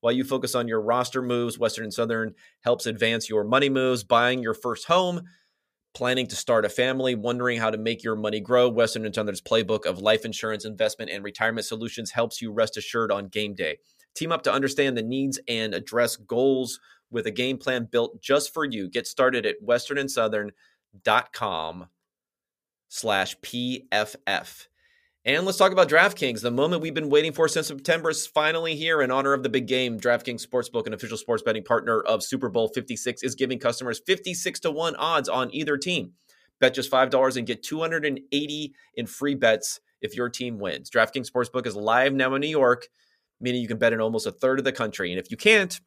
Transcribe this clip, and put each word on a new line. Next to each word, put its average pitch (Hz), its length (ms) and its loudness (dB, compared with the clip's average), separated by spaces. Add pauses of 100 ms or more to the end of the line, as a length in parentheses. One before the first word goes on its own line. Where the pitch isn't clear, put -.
While 117 120 2
you 127 100 2
focus 131 320 -2
on 120 140 0
your 113 120 0
roster 123 400 0
moves, 120 380 -2
Western 113 260 -2
and 104 80 -8
Southern 113 420 -2 (260)
helps 120 260 0
advance 113 420 0
your 107 140 2
money 131 260 4
moves, 131 360 2
buying 123 380 4
your 113 120 -2
first - 320 -6
home, 175 360 2 (680)
planning 127 360 0
to - 80 -10
start 113 280 2
a 101 40 2
family, 131 480 0
wondering 120 420 -2
how 110 120 0
to 110 80 -4
make 113 260 -4
your 110 100 -2
money 107 260 -2
grow. 123 280 4
Western 113 360 2
and 104 100 -6
Southern's 104 280 -4
playbook 107 440 0
of 90 120 -2
life 107 260 2
insurance, 110 400 -6
investment, 107 460 -4
and 98 140 -8
retirement 110 420 -2
solutions 113 460 -8
helps 117 280 -2
you 113 120 -8
rest 110 240 0
assured 110 340 -2
on 101 160 0
game 104 280 -6
day. 80 240 -4 (360)
Team 160 160 -4
up 165 120 -2
to - 100 2
understand 135 440 0
the 113 60 -2
needs 135 460 -2
and 110 260 -2
address 113 420 0
goals 127 600 0 (320)
with 117 160 -4
a 113 60 -4
game 127 260 -2
plan 123 320 -2
built 117 320 0
just 143 320 2
for 160 100 -2
you. 107 240 -6
Get 117 180 -4
started 127 400 0
at 101 140 0
western 120 380 0
and 135 120 -4
southern 107 420 -2 (520)
dot 117 280 2
com 87 540 -6 (1000)
slash 98 520 0
P 123 500 -6
F 107 240 0 (120)
F. - 420 -6 (560)
And 151 220 2
let's 185 100 -2
talk 190 160 6
about 185 160 6
DraftKings, 143 540 4
the 120 80 0
moment 151 320 2
we've 160 100 -6
been 151 160 -4
waiting 147 240 4
for 160 160 2
since 156 200 -2
September 160 420 -2
is 160 160 -4
finally 160 480 0
here 160 260 2
in 127 100 2
honor 139 220 2
of 135 100 0
the 127 60 -2
big 127 200 -2
game. 127 300 0
DraftKings 120 460 0
Sportsbook, 120 420 -2
an 113 60 -6
official 110 240 -8
sports 113 280 -2
betting 110 180 0
partner 113 380 2
of 110 240 0
Super 131 260 -4
Bowl 113 180 2
fifty-six, 120 540 -6
is 127 140 -4
giving 127 220 -2
customers 117 460 -2
fifty-six 185 560 -4
to 165 100 -2
one 156 260 -2
odds 151 340 0
on 127 240 -2
either 147 240 -2
team. 143 340 -4 (480)
Bet 127 140 4
just 127 160 -4
five 131 180 6
dollars 131 300 4
and 117 80 -4
get 113 160 -4
two 156 180 -6
hundred 160 240 -2
and 139 160 -2 (120)
eighty 147 420 -4 (200)
in 117 120 -6
free 143 280 -2
bets 110 460 2 (220)
if - 120 -6
your 123 140 -2
team 120 300 -8
wins. 90 320 -6
DraftKings 117 400 0
Sportsbook 123 360 -2
is 104 100 -6
live 117 360 4
now 135 220 0
in 139 80 -2
New 147 60 -2
York, 127 400 2 (520)
meaning 123 220 -2
you 110 60 -6
can 113 100 -4
bet 113 160 4
in 113 60 -2
almost 113 260 0
a 101 60 -4
third 135 260 2
of 131 80 -2
the 135 60 0
country. 101 380 -4
And 90 80 -2
if - 120 -8
you - 80 -10
can't 208 480 4